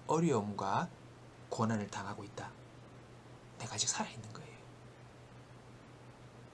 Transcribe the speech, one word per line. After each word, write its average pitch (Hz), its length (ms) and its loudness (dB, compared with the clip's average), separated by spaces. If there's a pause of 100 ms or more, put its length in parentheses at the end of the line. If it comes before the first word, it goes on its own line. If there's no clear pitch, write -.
어려움과 113 800 8 (640)
고난을 110 400 4
당하고 98 340 -4
있다. - 260 -6 (1080)
내가 - 160 -6
아직 - 140 4
살아있는 - 420 0
거예요. - 220 -10 (2000)